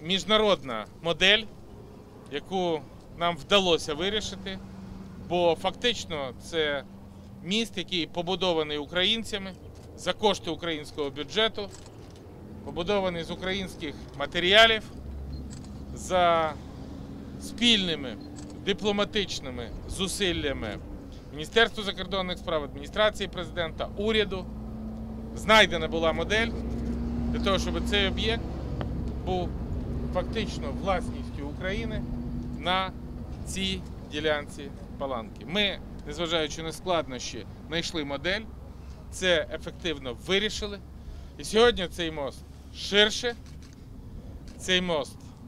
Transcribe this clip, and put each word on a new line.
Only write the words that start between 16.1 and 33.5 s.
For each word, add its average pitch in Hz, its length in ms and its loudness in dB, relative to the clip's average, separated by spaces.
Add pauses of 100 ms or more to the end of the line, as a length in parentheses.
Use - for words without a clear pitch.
спільними 170 760 2 (480)
дипломатичними 196 1040 0 (200)
зусиллями 151 880 0 (540)
Міністерства 208 520 4
закордонних 185 540 -2
справ, 156 260 0
адміністрації 180 680 2
президента, 165 680 -4
уряду. 202 480 2 (880)
Знайдена 180 520 8
була 160 260 4
модель 196 340 2 (840)
для - 80 0
того, 190 200 4
щоб 170 300 0
цей 202 180 6
об'єкт 208 360 2 (840)
був 180 240 0 (640)
фактично 180 580 -2 (100)
власністю 143 760 -2
України 196 480 -2 (560)
на 185 320 0 (540)
цій 190 360 0 (300)